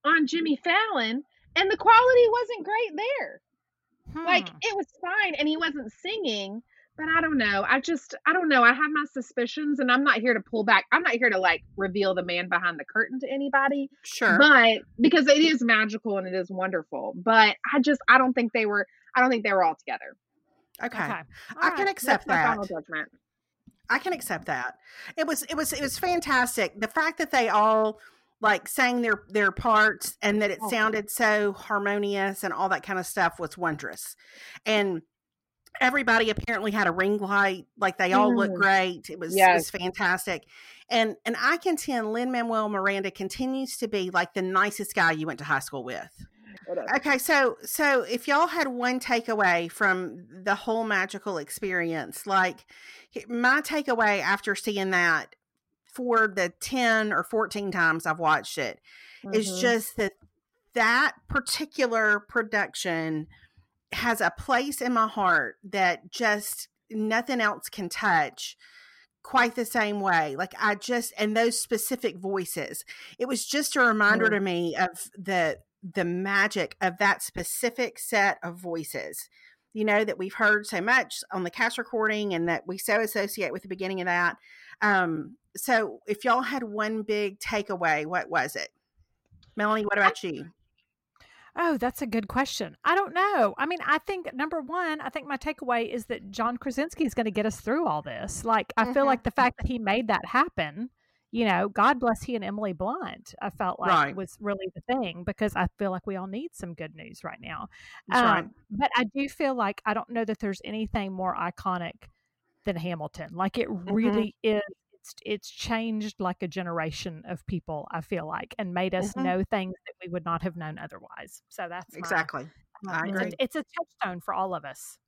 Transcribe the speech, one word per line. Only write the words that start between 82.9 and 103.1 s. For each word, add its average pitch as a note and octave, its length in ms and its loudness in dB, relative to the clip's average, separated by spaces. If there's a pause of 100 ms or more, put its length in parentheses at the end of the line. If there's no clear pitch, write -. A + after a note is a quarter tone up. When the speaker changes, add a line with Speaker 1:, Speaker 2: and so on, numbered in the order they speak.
Speaker 3:
associate G3+ 520 -4
with F#3 100 -8
the F#3+ 60 -20
beginning F#3+ 320 -6
of F3+ 60 -4
that. F3 300 0 (440)
Um, F3+ 560 0 (180)
so A3 520 0
if G#3 180 -6
y'all B3 160 4
had B3+ 220 -4
one G#3+ 400 -4
big G#3 360 -2
takeaway, F3 680 -2
what F3 240 -4
was D#3+ 260 -2
it? D#2 140 -8 (880)
Melanie, G#3+ 300 0
what G3+ 140 0
Speaker 2:
I G3 80 6
Speaker 3:
about - 160 0
you? E3 280 -8 (1040)
Speaker 2:
Oh, E4 220 2
that's B3 240 -4
a C4+ 60 -4
good G#3+ 200 -2
question. B3 560 -4
I D#4+ 120 4
don't G4 180 0
know. F4 460 2
I C#4+ 80 0
mean, F4+ 180 -4
I D4+ 140 2
think, F#4 340 -6
number D#4 280 -4
one, D#4 400 -4
I B3+ 80 -8
think C#4+ 180 -10
my C4+ 100 -4
takeaway B3 500 -2
is A#3 200 -8
that G3 240 -10
John A#3+ 260 -2
Krasinski D4 480 -4
is A3+ 80 -2
gonna A3+ 160 0
get G#3 160 -2
us G#3+ 160 -4
through D4+ 240 0
all D3+ 160 0
this. - 420 -10
Like, A3 320 0
I A3 160 2
feel C#4 120 4
Speaker 3:
Mm-hmm. - 20 4
Speaker 2:
like C4 180 2
the B3 80 -2
fact B3 260 2
that - 100 -4
he B3 100 -2
made A3 300 0
that G#3 180 0
happen, A3+ 640 -2 (400)
you A3+ 160 0
know, F#3+ 240 2
God A#3+ 300 2
bless A#3 240 0
he B3 120 -6
and G#3 80 -4
Emily G3+ 300 -4
Blunt, G3+ 680 -8